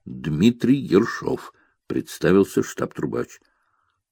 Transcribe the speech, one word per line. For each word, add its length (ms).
Дмитрий 720
Ершов", — 800
представился 760
штаб-трубач. 760